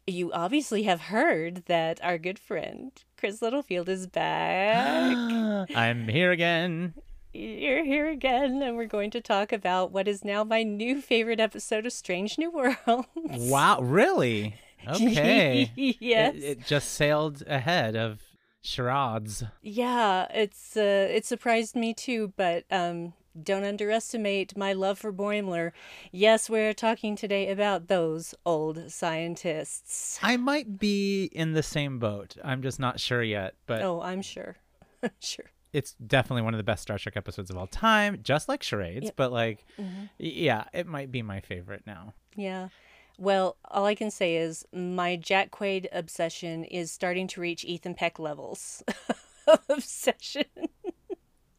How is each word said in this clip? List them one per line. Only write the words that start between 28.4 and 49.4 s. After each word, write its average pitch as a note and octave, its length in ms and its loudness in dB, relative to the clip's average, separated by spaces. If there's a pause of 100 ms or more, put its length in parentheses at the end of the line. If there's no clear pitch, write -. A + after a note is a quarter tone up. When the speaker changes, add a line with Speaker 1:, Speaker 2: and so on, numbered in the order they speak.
Speaker 1:
old D#3+ 460 0
scientists. E3 1300 -4
Speaker 2:
I A#3+ 140 4
might B3 420 -2
be G3 540 2
in D#3+ 200 0
the D#3 100 2
same C#3 360 -2
boat. G#2 440 -4
I'm C3+ 200 -2
just C3 160 -4
not B2+ 200 -2
sure B2 240 0
yet, G#2 320 -2 (120)
but A2+ 160 -2
Speaker 1:
Oh, F3 180 -2
I'm F#3 200 -4
sure. - 340 -12 (240)
<laughs> - 240 -16
I'm A#3+ 160 -2
sure. - 260 -10 (280)
Speaker 2:
it's C#3+ 220 -2
definitely B2 480 0
one A2+ 100 0
of A2 60 -2
the G#2+ 40 -4
best G#2+ 200 -2
Star G#2 140 -4
Trek - 200 -8
episodes F#2+ 340 -8
of F#2 60 -8
all F#2 100 -8
time, G#3 560 2
just D3 240 0
like C#4 160 -4
Charades, G2+ 420 -4
Speaker 1:
Yep. G#3+ 120 -10
Speaker 2:
but, B2+ 160 0
like, A2+ 320 -2 (120)
Speaker 1:
Mm-hmm. F#3+ 240 -8
Speaker 2:
y-, G#3 60 -12 (120)
yeah, D3 440 0 (100)
it F3 140 -6
might C#3 240 -8
be B2 100 -4
my G2+ 200 -8
favorite F#2+ 440 -10
now. G#2 280 -16 (220)
Speaker 1:
Yeah. F#3+ 340 -8 (500)
Well, F#3+ 460 2
all G3+ 200 0
I G#3 100 2
can G#3+ 160 -4
say E3+ 260 0
is E3 340 -4
my F3+ 440 -2
Jack F#3+ 340 2
Quaid G3 420 -4
obsession E3 760 -6
is E3+ 260 -6
starting F#3 380 -2
to - 120 -10
reach F3 240 -6
Ethan F3 300 -6
Peck - 240 -2
levels - 640 -10 (320)
<laughs> - 320 -20